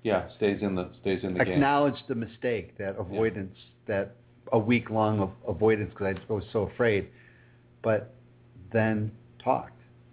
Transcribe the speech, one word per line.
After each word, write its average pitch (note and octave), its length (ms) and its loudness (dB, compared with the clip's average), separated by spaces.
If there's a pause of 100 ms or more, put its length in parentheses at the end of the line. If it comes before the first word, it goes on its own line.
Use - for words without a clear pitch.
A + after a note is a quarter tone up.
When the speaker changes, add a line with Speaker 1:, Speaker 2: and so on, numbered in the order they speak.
Speaker 1:
Yeah, F#2+ 260 0 (100)
stays G2+ 240 0
in G2 120 0
the, F2+ 140 -2 (140)
stays F#2+ 200 -2
in F#2 120 -2
the F2+ 100 2
game. F#2+ 100 0
Speaker 2:
Acknowledged C#3+ 540 2
the C3+ 60 -4
mistake, A2+ 640 -6
that G2 160 -6
Speaker 1:
Yeah. G#2+ 60 -8
Speaker 2:
avoidance, G2+ 540 -2 (320)
that G2+ 260 -2 (400)
a A#2 60 6
week A#2 300 2
long G#2+ 320 2
of F#2+ 100 0 (160)
avoidance G#2 460 2
'cause G2 240 -4
I - 160 -8
was G2+ 200 -4
so A2 100 0
afraid, G2+ 460 0 (720)
but G#2+ 320 0 (580)
then A2 380 2 (280)
talked. - 400 -2 (340)